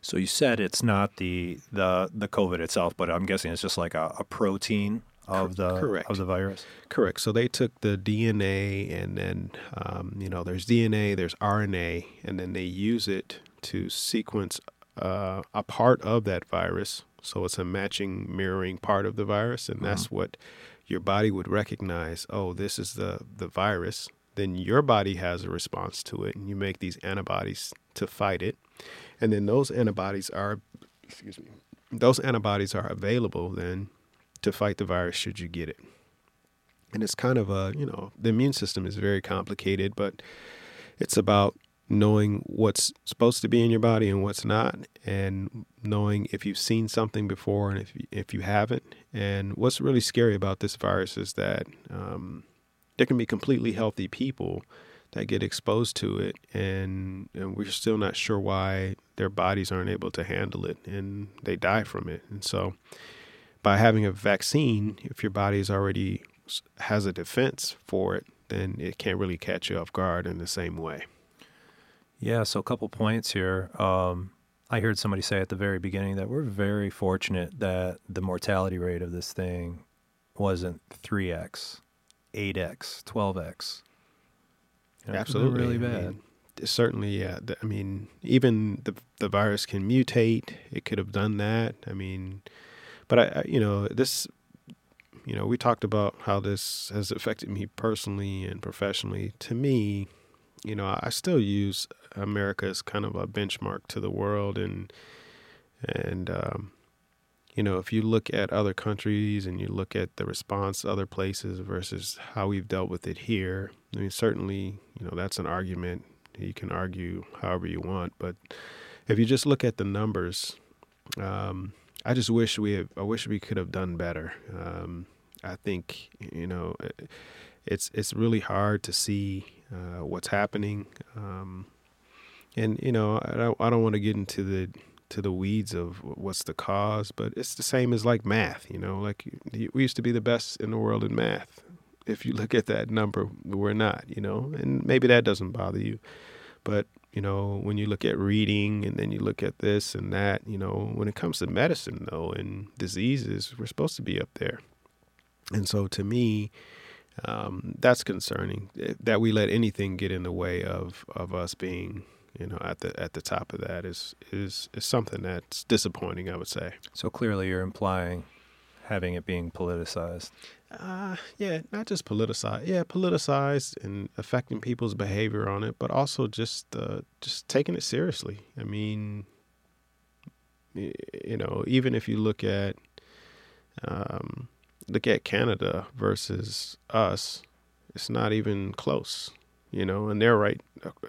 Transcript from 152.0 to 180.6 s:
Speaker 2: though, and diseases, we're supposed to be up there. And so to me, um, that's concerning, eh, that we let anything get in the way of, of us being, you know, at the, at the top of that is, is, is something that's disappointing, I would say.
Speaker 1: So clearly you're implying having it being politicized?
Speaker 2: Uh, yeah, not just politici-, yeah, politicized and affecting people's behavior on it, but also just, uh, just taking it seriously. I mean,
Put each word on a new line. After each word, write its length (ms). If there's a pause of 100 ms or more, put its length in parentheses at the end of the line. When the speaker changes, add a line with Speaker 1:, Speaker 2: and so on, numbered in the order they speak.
Speaker 2:
though, 200
and 360 (100)
diseases, 800
we're 100
supposed 280
to 60
be 200
up 120
there. 260 (920)
And 140
so 200
to 160
me, 480 (720)
um, 560
that's 240
concerning, 760
eh, 220
that 220
we 100
let 180
anything 460
get 160
in 120
the 80
way 300
of, 440 (100)
of 180
us 200
being, 500 (340)
you 100
know, 120
at 220
the, 180
at 140
the 80
top 320
of 80
that 240
is, 280 (160)
is, 440
is 120
something 360
that's 420
disappointing, 640
I 60
would 140
say. 240 (200)
Speaker 1:
So 160
clearly 380
you're 140
implying 640 (640)
having 260
it 120
being 260
politicized? 800 (400)
Speaker 2:
Uh, 440 (220)
yeah, 240 (100)
not 140
just 200
politici-, 600
yeah, 180
politicized 1000
and 340
affecting 420
people's 360
behavior 520
on 160
it, 140
but 140
also 360
just, 480
uh, 260 (200)
just 260
taking 280
it 80
seriously. 560 (180)
I 60
mean, 640 (1500)